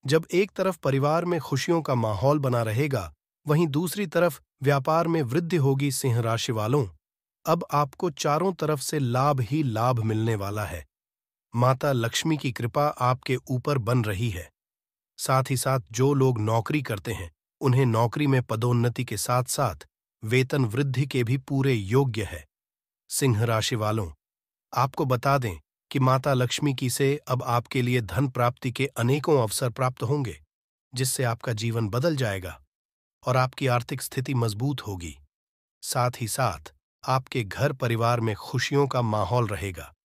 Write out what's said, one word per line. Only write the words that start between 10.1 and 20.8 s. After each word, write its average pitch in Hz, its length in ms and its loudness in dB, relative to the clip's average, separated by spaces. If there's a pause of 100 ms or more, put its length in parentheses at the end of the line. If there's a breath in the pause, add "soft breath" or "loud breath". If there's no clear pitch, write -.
वाला 101 300 -6
है। 80 220 -10 (680)
माता 127 360 2
लक्ष्मी 131 460 0
की 139 140 -2
कृपा 123 360 -2
आपके 127 480 0
ऊपर 131 420 -2
बन 120 260 0
रही 107 260 -2
है। 87 220 -10 (680)
साथ 135 320 2
ही 135 80 0
साथ 135 220 0 (120)
जो 131 220 4
लोग 131 260 4
नौकरी 113 420 0
करते 113 320 -6
हैं, 87 180 -10 (300)
उन्हें 135 240 4
नौकरी 117 420 2
में 131 160 4
पदोन्नति 120 640 0
के 110 120 -6
साथ-साथ 123 680 -2 (360)
वेतन 127 420 2
वृद्धि 131 420 -2